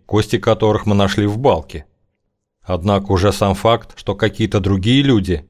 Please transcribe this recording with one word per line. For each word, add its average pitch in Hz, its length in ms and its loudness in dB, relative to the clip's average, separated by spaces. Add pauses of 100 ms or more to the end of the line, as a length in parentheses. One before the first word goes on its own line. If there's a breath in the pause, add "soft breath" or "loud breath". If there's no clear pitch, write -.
кости 107 320 0
которых 107 480 0
мы 107 100 2
нашли 101 320 0
в 104 100 -4
балке. 90 480 -2 (760)
Однако 98 520 -2
уже 95 180 2
сам 98 240 0
факт, 113 400 -2
что - 200 -8
какие-то 107 440 -2
другие 98 420 0
люди, 101 480 0